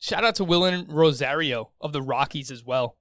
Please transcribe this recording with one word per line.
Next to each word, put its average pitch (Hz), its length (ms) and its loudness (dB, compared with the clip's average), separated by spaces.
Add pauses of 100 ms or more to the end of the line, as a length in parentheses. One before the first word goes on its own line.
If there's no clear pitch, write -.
Shout 202 180 -2
out 226 120 2
to 202 80 0
Willen 180 440 2
Rosario 143 840 0 (100)
of 151 100 -6
the 143 120 -4
Rockies 131 480 -2
as 117 120 -16
well. 127 380 -2